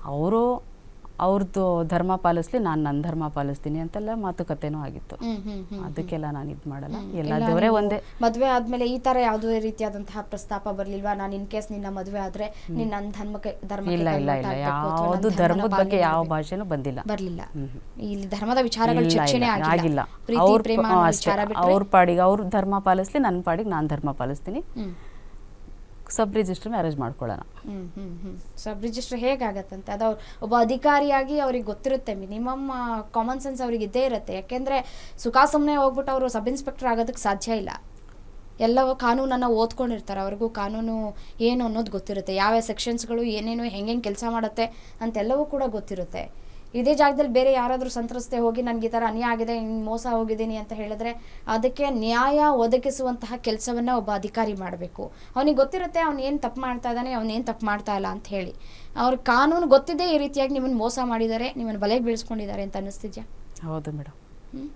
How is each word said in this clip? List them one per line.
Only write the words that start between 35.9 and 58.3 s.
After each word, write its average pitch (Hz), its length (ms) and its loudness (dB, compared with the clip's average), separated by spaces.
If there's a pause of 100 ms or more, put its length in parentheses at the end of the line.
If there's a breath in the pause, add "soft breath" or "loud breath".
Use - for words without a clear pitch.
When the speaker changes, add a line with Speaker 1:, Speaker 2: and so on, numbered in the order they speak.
Speaker 2:
ಅವ್ರು 262 160 2
ಸಬ್ 226 200 -2
ಇನ್ಸ್‌ಪೆಕ್ಟರ್ 262 400 -4
ಆಗೋದಕ್ಕೆ 226 340 0
ಸಾಧ್ಯ 202 300 0
ಇಲ್ಲ. 208 180 -2 (880)
ಎಲ್ಲವೂ 254 340 4
ಕಾನೂನನ್ನ 254 500 2
ಓದ್ಕೊಂಡಿರ್ತಾರೆ, 226 760 0
ಅವ್ರಿಗೂ 202 280 -2
ಕಾನೂನು 220 680 -4 (240 loud breath)
ಏನು 240 240 4
ಅನ್ನೋದು 220 260 -2
ಗೊತ್ತಿರುತ್ತೆ, 196 440 -4
ಯಾವ 196 260 4
ಸೆಕ್ಷನ್ಸ್‌ಗಳು 233 600 -2
ಏನೇನು 226 400 -2
ಹೆಂಗೆಂಗ್ 226 420 -2
ಕೆಲ್ಸ 202 260 -4
ಮಾಡುತ್ತೆ 226 720 -2
ಅಂತೆಲ್ಲವೂ 226 440 0
ಕೂಡ 285 220 -2
ಗೊತ್ತಿರುತ್ತೆ. 202 760 -6 (340 soft breath)
ಇದೇ 247 200 6
ಜಾಗದಲ್ಲಿ 285 360 6
ಬೇರೆ 262 220 6
ಯಾರಾದ್ರೂ 254 380 0
ಸಂತ್ರಸ್ತೆ 240 480 -4
ಹೋಗಿ 233 240 2
"ನನ್ಗೆ 233 240 0
ಈ 226 40 0
ತರ 233 160 0
ಅನ್ಯಾಯ 226 260 0
ಆಗಿದೆ, 226 220 0
ಹಿಂಗ್ 220 300 -2
ಮೋಸ 226 260 -2
ಹೋಗಿದ್ದೀನಿ" 220 460 0
ಅಂತ 208 160 -8
ಹೇಳಿದ್ರೆ 214 760 -6
ಅದಕ್ಕೆ 254 440 2
ನ್ಯಾಯ 240 500 4 (100)
ಒದಗಿಸುವಂತಹ 247 840 2
ಕೆಲ್ಸವನ್ನ 240 600 -2
ಒಬ್ಬ 202 180 -2
ಅಧಿಕಾರಿ 214 400 -2
ಮಾಡ್ಬೇಕು. 180 580 -8 (240 loud breath)
ಅವ್ನಿಗೆ 277 200 4
ಗೊತ್ತಿರುತ್ತೆ 330 440 2
ಅವ್ನ್ 294 200 0
ಏನ್ 277 200 -2
ತಪ್ಪು 240 200 -4
ಮಾಡ್ತಾ 247 300 -4
ಇದ್ದಾನೆ, 247 220 -2
ಅವ್ನ್ 226 180 -2
ಏನ್ 226 160 -2
ತಪ್ಪು 220 200 -4
ಮಾಡ್ತಾ 208 300 0
ಇಲ್ಲ 196 100 -2
ಅಂತ 190 200 -6
ಹೇಳಿ. 196 280 -6 (420 loud breath)